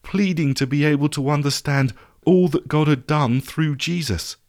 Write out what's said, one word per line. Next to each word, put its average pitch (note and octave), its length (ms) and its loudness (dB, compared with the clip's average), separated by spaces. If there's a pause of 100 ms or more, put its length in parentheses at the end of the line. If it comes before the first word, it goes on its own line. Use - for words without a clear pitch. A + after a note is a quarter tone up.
pleading E3+ 520 0
to C#3 120 -2
be C#3+ 180 0
able D3 260 2
to C#3+ 200 -4
understand C#3 640 0 (320)
all F3+ 220 4
that D3 180 -2
God D3+ 220 2
had C3+ 180 2
done C3 340 2
through D3+ 360 -4
Jesus. C3+ 600 -4 (120)